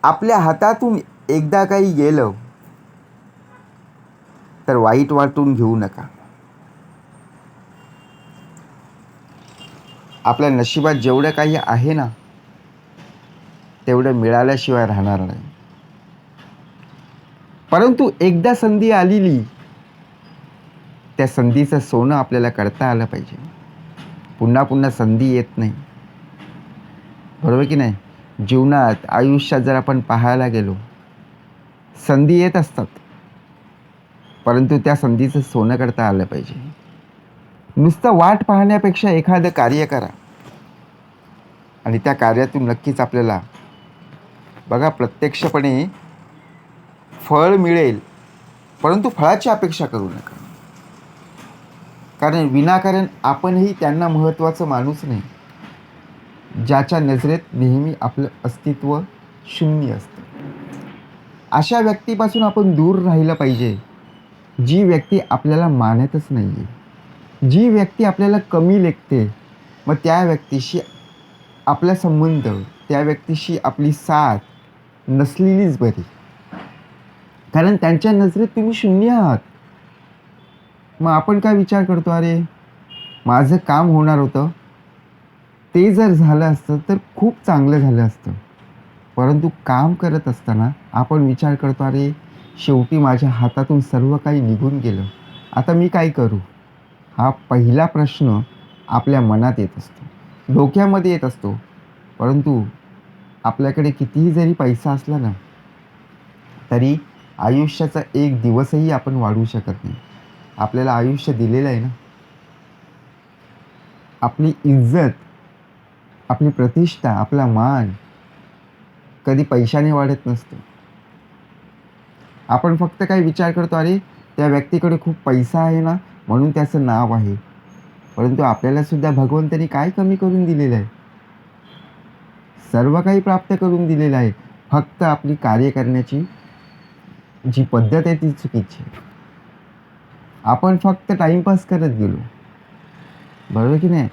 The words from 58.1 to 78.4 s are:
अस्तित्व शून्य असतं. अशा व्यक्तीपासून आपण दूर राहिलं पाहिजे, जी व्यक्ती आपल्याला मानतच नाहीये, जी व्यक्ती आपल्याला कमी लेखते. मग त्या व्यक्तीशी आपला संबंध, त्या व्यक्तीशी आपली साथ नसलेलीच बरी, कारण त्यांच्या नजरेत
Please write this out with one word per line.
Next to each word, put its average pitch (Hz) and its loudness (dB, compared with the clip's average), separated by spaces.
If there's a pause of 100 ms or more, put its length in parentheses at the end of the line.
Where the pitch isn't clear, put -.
अस्तित्व 139 -4 (600)
शून्य 151 -2
असतं. - -12 (1300)
अशा 233 0
व्यक्तीपासून 220 -2
आपण 202 2
दूर 170 2
राहिलं 165 2
पाहिजे, 123 -2 (920)
जी 175 2
व्यक्ती 180 2 (120)
आपल्याला 156 0
मानतच 127 2
नाहीये, 104 -4 (840)
जी 208 6
व्यक्ती 208 2
आपल्याला 202 2 (140)
कमी 180 4
लेखते. 123 -2 (520)
मग 151 2
त्या 170 2
व्यक्तीशी 147 -4 (880)
आपला 175 0
संबंध, 156 0 (420)
त्या 143 0
व्यक्तीशी 151 -4
आपली 147 -2
साथ 147 0 (720)
नसलेलीच 165 0
बरी, 92 -2 (1500)
कारण 175 4
त्यांच्या 165 2
नजरेत 202 2